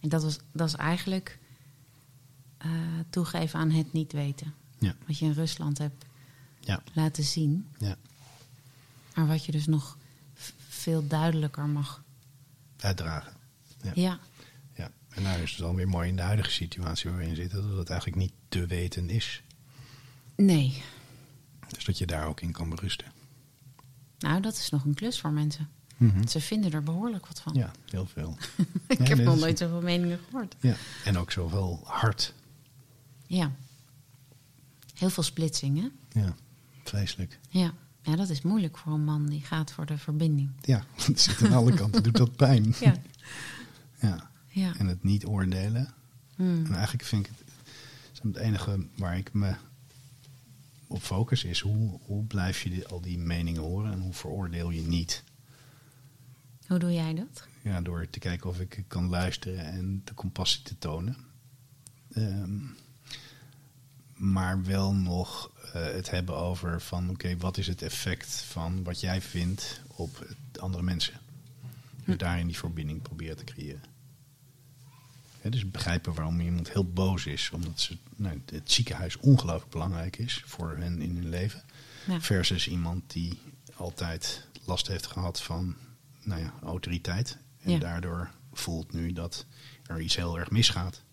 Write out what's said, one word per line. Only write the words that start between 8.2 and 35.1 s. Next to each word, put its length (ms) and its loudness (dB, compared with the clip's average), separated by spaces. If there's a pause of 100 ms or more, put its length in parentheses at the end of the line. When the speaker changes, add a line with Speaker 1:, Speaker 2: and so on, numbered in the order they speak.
Speaker 1:
Maar 120 4
wat 180 2
je 60 -4
dus 140 0
nog 320 2 (360)
v-, 180 -16 (160)
veel 400 -2
duidelijker 600 2
mag 360 -2 (720)
Speaker 2:
Uitdragen. 560 -2 (480)
Ja. 140 -4
Speaker 1:
Ja. 240 2 (560)
Speaker 2:
Ja. 160 -10 (180)
En 140 -4
nou 180 0
is 100 -4
het 80 -10
dan 160 0
weer 140 0
mooi 200 2
in 60 0
de 60 0
huidige 300 2
situatie 580 -4
waar 100 -2
we 60 -2
in 100 -2
zitten... 340 -2
dat 80 0
het 120 -2
eigenlijk 320 0
niet 120 0 (160)
te 160 0
weten 440 -2
is. 320 -2 (920)
Speaker 1:
Nee. 460 6 (960)
Speaker 2:
Dus 100 -8
dat 120 0
je 80 -2
daar 220 -2
ook 140 -6
in 100 -4
kan 180 -4
berusten. 420 -6 (1080)
Speaker 1:
Nou, 220 2
dat 160 -2
is 120 -4
nog 160 2
een 80 2
klus 260 -2
voor 120 -2
mensen. 380 0 (280)
Speaker 2:
Mhm. 300 6
Speaker 1:
Ze 140 -2
vinden 300 0
er 120 0
behoorlijk 440 -2
wat 140 -14
van. 120 -8
Speaker 2:
Ja, 180 2 (140)
heel 200 -2
veel. 320 -6 (260)
Speaker 1:
<laughs> 240 -2
Ik 100 4
Speaker 2:
Ja, 80 6
Speaker 1:
heb 120 8
Speaker 2:
nee, 80 8
Speaker 1:
nog 0 -
Speaker 2:
dat 100 8
is 60 6
Speaker 1:
nooit 160 4
zoveel 240 0
meningen 440 2
gehoord. 340 -8
Speaker 2:
Ja, 160 6 (300)
en 120 4
ook 140 -2
zoveel 520 0
hard. 500 0 (920)
Speaker 1:
Ja. 240 2 (1400)
Heel 160 2
veel 140 -2